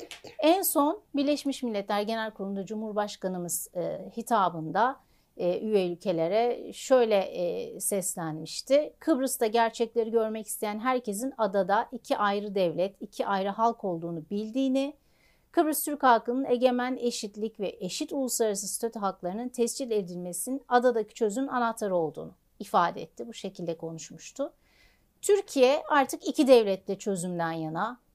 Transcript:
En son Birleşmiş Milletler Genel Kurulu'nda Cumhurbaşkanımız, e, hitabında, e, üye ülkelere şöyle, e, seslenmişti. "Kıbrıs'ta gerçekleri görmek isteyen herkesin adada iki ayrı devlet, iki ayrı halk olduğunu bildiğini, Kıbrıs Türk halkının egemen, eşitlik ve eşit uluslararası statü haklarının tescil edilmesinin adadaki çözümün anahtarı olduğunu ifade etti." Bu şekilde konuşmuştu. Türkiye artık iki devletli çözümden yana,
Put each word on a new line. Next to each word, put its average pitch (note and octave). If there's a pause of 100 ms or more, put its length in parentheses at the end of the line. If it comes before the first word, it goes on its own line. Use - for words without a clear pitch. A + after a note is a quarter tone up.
(380)
En F4
son D#4+ (140)
Birleşmiş C#4
Milletler G#3
Genel A3
Kurulu'nda G3
Cumhurbaşkanımız, G3+
e, E3
hitabında, G3 (360)
e, F3+
üye G3
ülkelere F#3+
şöyle, A#3
e, F3+
seslenmişti. F3+
"Kıbrıs'ta C4
gerçekleri A3+
görmek A3
isteyen G#3+
herkesin B3
adada G3+
iki C4
ayrı G#3
devlet, F3+
iki -
ayrı G3
halk A3+
olduğunu E3+
bildiğini, C4 (580)
Kıbrıs D#4
Türk D4
halkının B3
egemen, B3
eşitlik A3
ve F3+
eşit G#3
uluslararası A3
statü A#3
haklarının G3
tescil A#3
edilmesinin F3+
adadaki A#3+
çözümün A#3
anahtarı A3+
olduğunu D#3+ (240)
ifade F3+
etti." -
Bu A3
şekilde F3
konuşmuştu. - (680)
Türkiye D4+
artık D4
iki C#4+
devletli G3+
çözümden F3
yana, E3 (140)